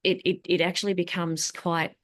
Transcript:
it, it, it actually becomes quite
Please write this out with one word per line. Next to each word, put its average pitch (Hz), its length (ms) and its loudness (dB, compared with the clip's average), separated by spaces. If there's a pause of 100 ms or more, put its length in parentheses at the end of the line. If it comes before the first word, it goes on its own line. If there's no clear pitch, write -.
it, 185 200 2
it, 180 200 0
it 175 160 2
actually 185 340 0
becomes 170 560 -2
quite 165 540 -2